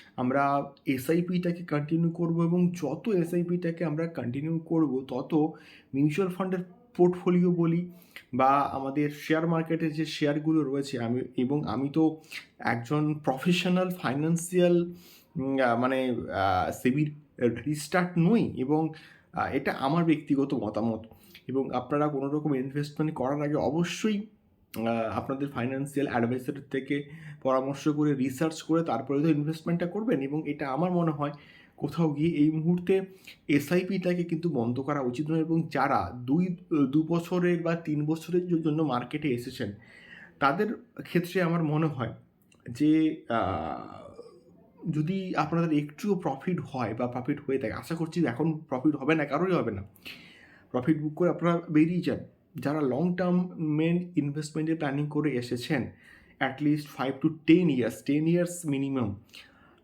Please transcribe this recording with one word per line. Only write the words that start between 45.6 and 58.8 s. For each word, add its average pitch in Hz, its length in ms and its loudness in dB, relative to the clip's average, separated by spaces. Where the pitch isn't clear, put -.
একটুও 190 360 -2
প্রফিট 165 460 -2
হয় 117 340 -4
বা 123 120 -2
প্রফিট 127 400 -4
হয়ে 135 120 0
থাকে, 110 140 -4
আশা - 220 -8
করছি 160 320 0
এখন 151 320 0
প্রফিট 147 380 0
হবে 143 180 0
না, 151 100 2
কারোরই 156 280 0
হবে 123 180 2
না, 98 120 -4
প্রফিট 147 300 2
বুক 151 140 -4
করে 175 160 2
আপনারা 165 300 2
বেরিয়ে 165 300 4
যান। 120 180 0
যারা 143 240 -2
লং 147 340 2
টার্ম 180 420 2
মেন 165 600 0
ইনভেস্টমেন্টের 151 600 -2
প্ল্যানিং 147 300 -2
করে 147 240 0
এসেছেন, 120 600 -2
at 131 240 -2
least 147 180 2
five 135 300 -4
to 156 60 4
ten 175 220 8
years, 123 400 -2
ten 156 160 2
years 170 440 0
minimum, 135 420 0